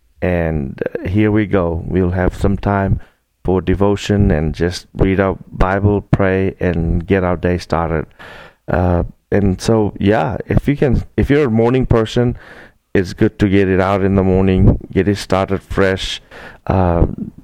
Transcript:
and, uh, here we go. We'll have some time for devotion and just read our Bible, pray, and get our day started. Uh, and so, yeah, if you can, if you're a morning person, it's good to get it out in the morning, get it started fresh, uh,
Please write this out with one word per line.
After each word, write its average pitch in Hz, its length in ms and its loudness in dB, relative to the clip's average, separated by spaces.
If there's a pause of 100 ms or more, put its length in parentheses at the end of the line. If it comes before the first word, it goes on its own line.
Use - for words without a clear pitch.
(220)
and, 82 640 -2
uh, - 220 -8
here 107 240 2
we 107 160 2
go. 85 400 -2
We'll 90 240 0
have 90 240 0
some 101 220 0
time 98 420 0 (440)
for 92 180 0
devotion 101 720 0
and 78 220 0
just 87 400 -4
read 95 260 0
our 95 180 0 (140)
Bible, 98 500 0
pray, 95 580 0
and 85 480 -2
get 95 160 2
our 90 140 -2
day 87 200 0
started. 82 480 -4 (640)
Uh, 87 360 0 (280)
and 95 280 0
so, 110 400 0
yeah, 107 460 0
if - 220 0
you 143 100 0
can, 135 260 0 (140)
if 107 120 0
you're 143 180 2
a 110 40 -2 (120)
morning 123 240 2
person, 120 500 0 (560)
it's 95 200 0
good - 240 0
to 104 100 2
get 95 220 4
it 92 100 2
out 95 240 2
in 98 120 2
the 95 80 2
morning, 95 540 4 (140)
get 92 160 0
it 101 100 0
started 95 440 -2
fresh, - 580 -2 (460)
uh, 87 400 2 (380)